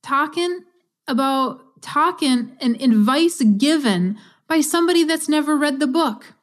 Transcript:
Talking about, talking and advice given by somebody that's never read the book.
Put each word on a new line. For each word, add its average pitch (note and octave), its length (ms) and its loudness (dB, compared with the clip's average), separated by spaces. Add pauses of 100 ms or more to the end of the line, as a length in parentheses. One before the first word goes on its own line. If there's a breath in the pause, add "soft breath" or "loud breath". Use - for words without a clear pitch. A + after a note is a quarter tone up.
Talking E4+ 600 -4 (460)
about, C4+ 720 -4
talking D4 800 -2
and A#3 220 -2
advice C4 600 2
given G#3+ 760 2 (300 loud breath)
by D#4+ 140 2
somebody E4+ 420 2
that's D#4+ 260 -2
never D4+ 260 0
read C#4+ 240 -2
the D4 80 0
book. B3+ 560 -2